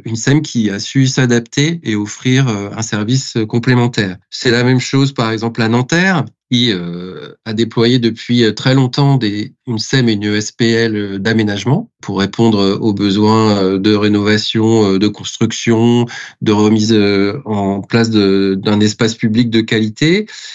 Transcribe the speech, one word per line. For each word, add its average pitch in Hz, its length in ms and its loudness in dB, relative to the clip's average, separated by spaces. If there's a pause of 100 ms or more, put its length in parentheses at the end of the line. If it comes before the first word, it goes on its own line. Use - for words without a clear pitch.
une 113 100 -6
sem 143 260 2
qui 117 280 -2
a 98 100 -6
su 135 280 0
s'adapter 131 760 0
et 110 120 -2
offrir, 127 520 0
euh, 101 260 -4
un 104 80 -6
service 113 560 -2 (120)
complémentaire. 120 640 0 (140)
C'est - 200 -4
la 120 140 2
même 127 160 2
chose, 139 340 0
par 113 160 -2
exemple, 113 320 -4
à 113 60 0
Nanterre, 151 560 0 (280)
qui, 120 200 2
euh, 87 580 -8 (160)
a 110 80 -6
déployé 117 460 0
depuis, 117 440 0
euh, 107 100 2
très 131 200 0
longtemps 135 440 2
des, 104 360 -4 (140)
une 113 120 -4
sem 123 300 0
et 113 40 4
une 104 140 -2
E 104 80 0
S 107 160 -4
P 117 180 0
L, 117 260 0
euh, 101 240 -6
d'aménagement 110 720 -2 (100)
pour 95 180 -4
répondre, 101 400 2
euh, 98 180 2
aux 107 160 -2
besoins, 107 640 2
euh, 95 220 0
de 104 140 2
rénovation, 104 1000 2
euh, 95 60 2
de 104 80 0
construction, 117 1000 0 (360)
de 107 100 2
remise, 107 400 4
euh, 101 540 2
en 101 360 -2
place 113 280 0
de, 98 500 2
d'un 104 200 0
espace 107 340 0
public 117 380 0
de 113 100 2
qualité 131 640 0 (280)